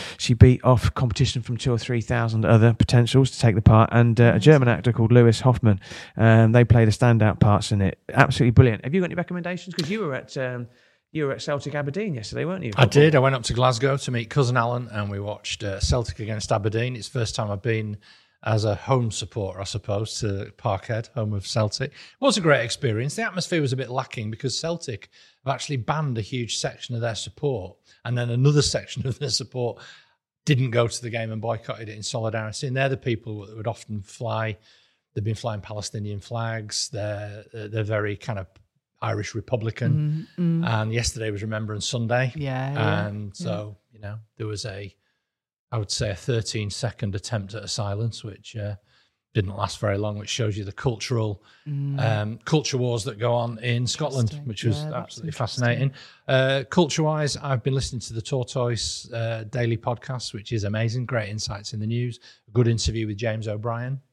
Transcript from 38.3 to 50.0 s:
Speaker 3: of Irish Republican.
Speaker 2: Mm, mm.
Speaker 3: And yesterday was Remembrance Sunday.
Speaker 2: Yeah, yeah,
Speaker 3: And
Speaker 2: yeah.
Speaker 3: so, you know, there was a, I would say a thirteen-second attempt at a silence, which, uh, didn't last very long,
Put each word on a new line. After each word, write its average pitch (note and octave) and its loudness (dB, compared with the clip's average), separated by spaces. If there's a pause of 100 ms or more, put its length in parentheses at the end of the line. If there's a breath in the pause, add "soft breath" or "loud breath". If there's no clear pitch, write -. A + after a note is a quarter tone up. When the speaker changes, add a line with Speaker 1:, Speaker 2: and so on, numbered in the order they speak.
Speaker 3:
of F#2 -10 (560)
Irish G#2 -4
Republican. B2+ -2 (120)
Speaker 2:
Mm, E3 0
mm. C#3+ -2
Speaker 3:
And A2 -2
yesterday A2+ -4
was G2+ -6
Remembrance G#2+ -6
Sunday. A#2+ 0
Speaker 2:
Yeah, C3+ -4
yeah, G#2 0
Speaker 3:
And G#2 -10
Speaker 2:
yeah. - -8
Speaker 3:
so, G#2 -6 (160)
you A2 -20
know, G#2 -12 (200)
there A2 -8
was G#2 -8
a, G2 -12 (800)
I A#2+ -2
would G2+ -4
say A2 -2
a G2 -4
thirteen-second G#2+ -4
attempt G2+ -6
at G#2+ -10
a - -14
silence, G#2+ -4
which, - -16
uh, G#2 -8 (580)
didn't F#2+ 0
last G2+ -6
very G2+ 0
long, G#2 -4